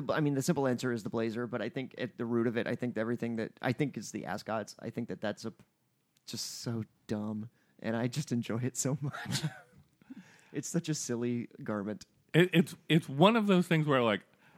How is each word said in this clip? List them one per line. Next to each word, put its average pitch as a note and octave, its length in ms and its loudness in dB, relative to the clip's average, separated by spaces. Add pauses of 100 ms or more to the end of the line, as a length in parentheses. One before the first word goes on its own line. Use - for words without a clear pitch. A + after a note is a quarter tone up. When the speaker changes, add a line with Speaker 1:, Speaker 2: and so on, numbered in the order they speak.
Speaker 1:
the, B2+ 80 0
I D#3 100 2
mean, D3 120 4
the C3+ 80 2
simple C#3+ 260 2
answer B2+ 240 0
is A#2 120 -2
the G2 80 -6
blazer, A#2 340 -2
but A#2 160 -4
I G#2 80 -2
think C3 300 -8
at A#2 180 -6
the B2 80 -2
root A#2 220 2
of A#2 100 0
it, A#2 80 0
I - 80 0
think A#2 240 -4
everything A#2 380 -2
that, A2 160 -4 (100)
I C3 120 0
think C#3 220 -2
it's A2 140 -10
the G#2 160 -8
ascots. G#2 540 -6
I - 100 -10
think A#2 200 -6
that F#2 120 -10
that's G#2 240 -6
a, A2+ 80 -8 (720)
just - 380 -10
so A#2 200 -4 (220)
dumb, G#2+ 420 -4 (360)
and A2+ 120 -2
I A#2 120 0
just C#3+ 240 -6
enjoy A#2 320 -2
it B2+ 120 -4
so - 260 0
much. - 420 -4
<laughs> D#3 80 -4 (1040)
It's - 140 -6
such E3 220 -2
a D#3 40 0
silly A#2+ 540 -2 (160)
garment. G#2 420 -4 (280)
Speaker 2:
It, F3+ 200 8
it's, D#3 220 4 (140)
it's - 180 4
one E3 300 6
of G#3+ 100 2
those F3+ 200 6
things D#3 200 2
where, C3 140 6
like, G#2+ 200 4 (360)